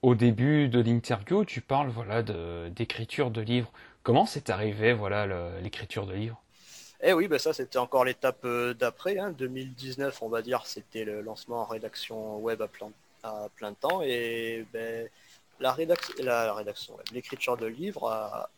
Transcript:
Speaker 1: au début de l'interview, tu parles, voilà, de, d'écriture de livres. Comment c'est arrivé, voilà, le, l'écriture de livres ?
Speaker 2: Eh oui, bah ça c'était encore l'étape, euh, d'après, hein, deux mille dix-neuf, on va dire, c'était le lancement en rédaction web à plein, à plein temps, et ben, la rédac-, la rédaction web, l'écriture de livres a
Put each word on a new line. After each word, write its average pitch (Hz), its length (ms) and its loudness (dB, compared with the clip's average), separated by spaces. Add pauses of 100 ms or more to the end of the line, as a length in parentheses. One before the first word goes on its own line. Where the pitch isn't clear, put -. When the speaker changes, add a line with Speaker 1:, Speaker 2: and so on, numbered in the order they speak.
Speaker 1:
au 123 140 8
début 123 540 6
de 120 120 6
l'interview, 117 640 2
tu - 160 -8
parles, 135 280 0
voilà, 113 340 -2
de, 85 460 -6
d'écriture 113 600 -2
de 110 120 -4
livres. 117 300 0 (300)
Comment 143 240 6
c'est - 240 -6
arrivé, 107 440 4
voilà, 104 340 0
le, 87 340 -4
l'écriture 101 460 -6
de 92 60 -6
livres ? 113 280 -4 (600)
Speaker 2:
Eh 185 120 6
oui, 175 140 4
bah 151 100 2
ça 156 160 0
c'était 131 240 -2
encore 127 280 4
l'étape, 127 380 0
euh, 120 300 0
d'après, 127 460 0
hein, 202 100 -4
deux 131 180 -4
mille 131 280 -8
dix-neuf, 131 480 -6
on 113 60 -6
va 113 120 0
dire, 120 240 -2
c'était - 400 -10
le 107 160 -6
lancement 110 400 -8
en 107 40 -2
rédaction 110 760 -8
web 110 220 -2
à 107 60 -2
plein, 107 240 -14 (300)
à 107 340 -8
plein 104 180 -8
temps, 170 280 0
et 117 720 -2
ben, 113 340 -6 (520)
la 131 140 2
rédac-, 165 500 0
la 117 320 2
rédaction 104 400 -10
web, 101 180 -16
l'écriture 123 420 -4
de 113 120 -6
livres 139 420 -6
a 110 480 -4